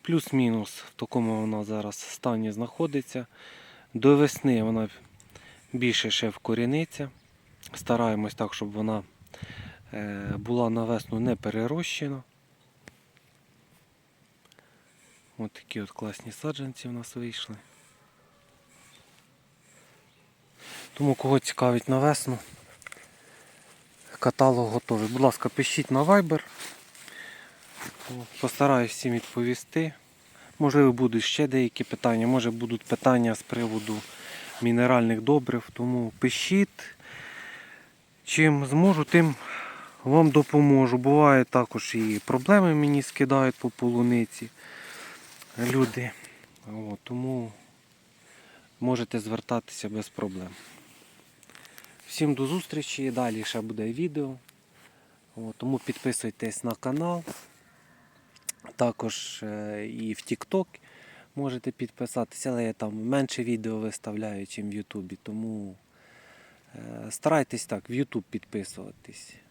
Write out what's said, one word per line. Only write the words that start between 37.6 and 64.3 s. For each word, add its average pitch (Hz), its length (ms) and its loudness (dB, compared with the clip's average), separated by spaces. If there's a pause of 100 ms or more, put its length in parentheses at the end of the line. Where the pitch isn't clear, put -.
Чим 151 400 4
зможу, 156 380 4
тим 160 320 6 (680)
вам 151 260 8
допоможу. 139 680 6
Буває 139 480 8
також - 500 0
і 110 300 0
проблеми 165 500 6
мені 147 260 4
скидають 135 540 2
по 120 140 -4
полуниці 120 800 0 (1080)
люди. 123 540 0 (560)
От, 107 360 -10
тому 123 480 -6 (1300)
можете 120 400 -2
звертатися 110 680 -6
без 107 200 -8
проблем. 92 400 -8 (1600)
Всім 147 260 0
до 131 140 -2
зустрічі, 147 640 -6
далі 113 320 -2
ще 110 180 -6
буде 110 320 -6
відео. 143 420 -4 (1000)
От, 113 220 -12
тому 131 220 -4
підписуйтесь - 840 -6
на 117 120 -4
канал. 165 480 -4 (1500)
Також, - 680 -4
е, 107 440 -8
і 220 260 -8
в - 40 -8
TikTok - 480 -4 (680)
можете 127 360 -6
підписатися, - 800 -6
але 120 140 -2
я 110 100 -2
там 107 220 -6
менше 127 480 -2
відео 110 340 -4
виставляю, 107 720 -8